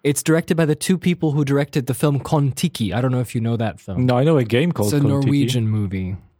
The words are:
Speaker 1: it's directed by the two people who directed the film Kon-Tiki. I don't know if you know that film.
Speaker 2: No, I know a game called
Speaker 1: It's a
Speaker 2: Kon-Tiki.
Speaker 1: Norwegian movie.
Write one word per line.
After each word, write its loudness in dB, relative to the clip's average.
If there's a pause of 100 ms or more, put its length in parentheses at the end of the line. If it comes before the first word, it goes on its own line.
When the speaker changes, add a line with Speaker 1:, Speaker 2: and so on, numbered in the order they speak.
Speaker 1:
it's 0
directed 2
by 2
the 2
two 0
people 0
who 0
directed 0
the -4
film 0
Kon-Tiki. -2
I 0
don't 0
know 0
if -6
you -2
know -2
that -4
film. -4
Speaker 2:
No, 2
I 2
know 4
a 2
game 2
called 0
Speaker 1:
It's -2
a 2
Speaker 2:
Kon-Tiki. 2
Speaker 1:
Norwegian 0
movie. -4 (240)